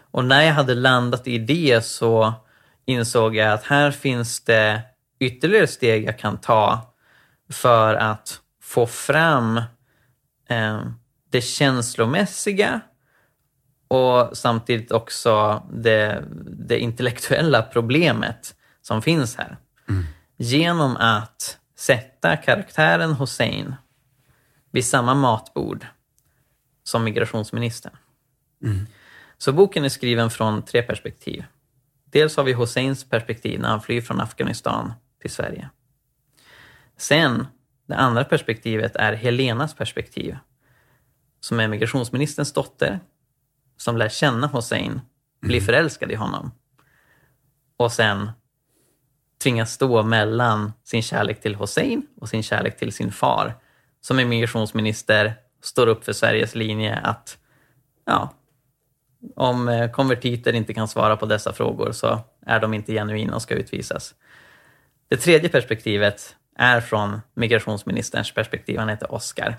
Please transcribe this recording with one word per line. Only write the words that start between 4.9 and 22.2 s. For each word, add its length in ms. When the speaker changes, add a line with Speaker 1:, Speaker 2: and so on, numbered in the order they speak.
Speaker 1:
ytterligare 480
steg 420
jag 100
kan 200
ta 560
för 440
att 460
få 240
fram, 680
eh, 340
det 100
känslomässiga 1400
och 480
samtidigt 560
också 680
det, 520
det 320
intellektuella 840
problemet 920
som 200
finns 340
här. 200
Speaker 2:
Mm. 160
Speaker 1:
Genom 600
att 600
sätta 600